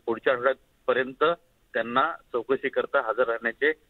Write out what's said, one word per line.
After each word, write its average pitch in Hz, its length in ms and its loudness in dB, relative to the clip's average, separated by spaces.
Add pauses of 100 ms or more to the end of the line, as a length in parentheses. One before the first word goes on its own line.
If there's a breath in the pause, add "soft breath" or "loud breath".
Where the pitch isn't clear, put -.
पुढच्या 117 280 0
आठवड्यापर्यंत 127 880 -2 (500)
त्यांना 123 380 0
चौकशी 131 580 -4
करता 127 320 0
हजर 117 260 0
राहण्याचे 117 440 -2 (180)